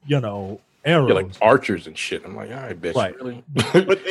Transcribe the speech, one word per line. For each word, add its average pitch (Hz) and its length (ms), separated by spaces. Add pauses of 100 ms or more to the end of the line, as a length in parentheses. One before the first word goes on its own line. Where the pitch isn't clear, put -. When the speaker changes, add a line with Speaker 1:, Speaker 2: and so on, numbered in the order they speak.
Speaker 1:
you 143 140
know, 101 400 (260)
Speaker 2:
Yeah, 156 60
Speaker 1:
arrows. 139 200
Speaker 2:
like 95 140 (160)
archers 107 440
and 80 120
shit. - 260
I'm 95 120
like, 107 140
"All - 60
right, 87 240
bitch, 104 140
Speaker 1:
Right. 98 220
Speaker 2:
really?" 123 320
<laughs> 143 60 (180)
Speaker 1:
But 190 280 (100)